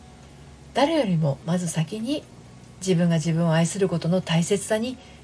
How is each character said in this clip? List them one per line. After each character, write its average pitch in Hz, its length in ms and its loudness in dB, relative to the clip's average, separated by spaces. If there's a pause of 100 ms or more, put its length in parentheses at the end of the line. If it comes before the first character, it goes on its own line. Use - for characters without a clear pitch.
(720)
誰 294 240 2
よ 285 80 2
り 185 120 0
も 151 300 0
ま 170 120 0
ず 180 100 -4
先 165 320 -4
に 277 240 -4 (560)
自 185 140 0
分 175 140 2
が 165 80 2
自 160 160 0
分 165 140 2
を 165 60 2
愛 165 140 4
す 180 120 -4
る 190 100 2
こ 170 100 -2
と 165 100 -4
の 185 120 2
大 165 220 0
切 196 220 0
さ 220 140 0
に 254 200 -4 (240)